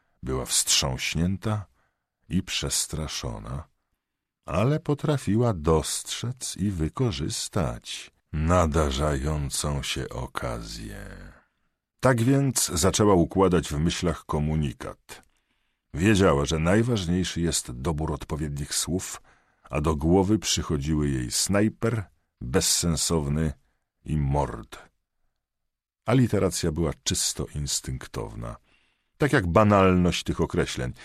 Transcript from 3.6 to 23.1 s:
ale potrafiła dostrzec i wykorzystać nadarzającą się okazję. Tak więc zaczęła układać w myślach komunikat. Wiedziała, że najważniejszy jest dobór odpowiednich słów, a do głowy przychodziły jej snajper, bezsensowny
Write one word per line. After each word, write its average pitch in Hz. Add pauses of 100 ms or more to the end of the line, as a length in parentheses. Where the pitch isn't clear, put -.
ale 127
potrafiła 123
dostrzec -
i 101
wykorzystać 78 (220)
nadarzającą 73
się -
okazję. 107 (840)
Tak 127
więc 135
zaczęła 95
układać 87
w 73
myślach 85
komunikat. - (640)
Wiedziała, 87
że 80
najważniejszy 90
jest 82
dobór 76
odpowiednich 73
słów, - (420)
a 71
do 78
głowy 92
przychodziły 76
jej 64
snajper, 107 (360)
bezsensowny 78 (520)